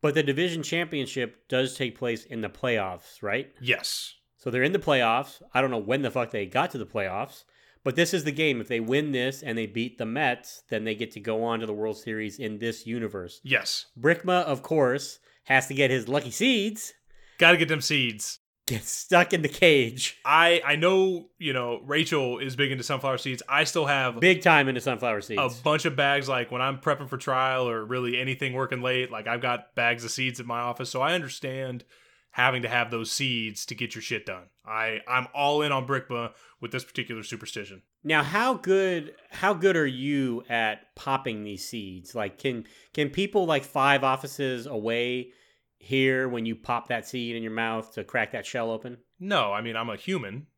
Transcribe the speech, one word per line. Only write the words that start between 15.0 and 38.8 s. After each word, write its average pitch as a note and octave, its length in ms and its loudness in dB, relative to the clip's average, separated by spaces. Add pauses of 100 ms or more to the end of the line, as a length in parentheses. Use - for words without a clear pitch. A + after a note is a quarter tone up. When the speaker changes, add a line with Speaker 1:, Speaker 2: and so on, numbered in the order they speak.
Speaker 1:
has C3+ 220 4
to C#3+ 80 -8
get C3+ 160 4
his B2 180 0
lucky C3+ 220 0
seeds. A3 640 0 (440)
Speaker 2:
Gotta E3 200 8
get D#3+ 100 2
them D3+ 140 0
seeds. B2 560 -2 (280)
Speaker 1:
Get A2 180 -2
stuck - 480 4
in F3 100 2
the D3+ 60 0
cage. C3 760 4
Speaker 2:
I, E3 400 6
I D3 120 2
know, F#3 640 2
you D3+ 140 -4
know, A#2+ 320 -2
Rachel C#3+ 540 0
is C3 160 -4
big C3+ 160 2
into C3 140 -4
sunflower C3 340 -2
seeds. B2+ 300 -6
I C#3+ 160 4
still D#3 220 0
have C3 340 0
Speaker 1:
Big F#3 220 6
time D3+ 260 8
into B2 120 0
sunflower A2 420 -2
seeds. A2 180 -2
Speaker 2:
a A#2+ 240 -2
bunch D#3 220 2
of D3 100 -2
bags. C#3 320 2
Like, B2 240 -2
when B2 100 -2
I'm C3+ 160 -2
prepping C#3+ 300 -2
for C3+ 80 -8
trial C3 520 0
or A2+ 160 -4
really B2 360 -2
anything C3 320 -2
working B2+ 280 -2
late, B2+ 300 0
like, A2 160 -8
I've A#2 140 -2
got A#2+ 340 -4
bags A#2+ 300 0
of A2+ 80 -6
seeds B2+ 260 -4
at A#2+ 80 -10
my A#2+ 140 -4
office. A#2+ 300 -4
So C3 100 -4
I D3+ 140 2
understand C3 680 -6 (480)
having B2+ 300 2
to A#2 60 -2
have A#2 240 0
those A2+ 180 -4
seeds A#2 560 -4
to - 80 -10
get A2+ 220 -8
your A2 60 -12
shit A2+ 220 -6
done. F#2 200 -12 (200)
I, A2 440 -2
I'm B2+ 260 0
all C#3+ 280 2
in D3 100 0
on C3 160 0
Brickma B2 440 -4 (280)
with A#2 100 -8
this B2+ 140 -6
particular A2+ 400 -8
superstition. G2+ 580 -12 (220)
Speaker 1:
Now, D3+ 180 4
how G#3+ 320 2
good, F#3 600 0 (160)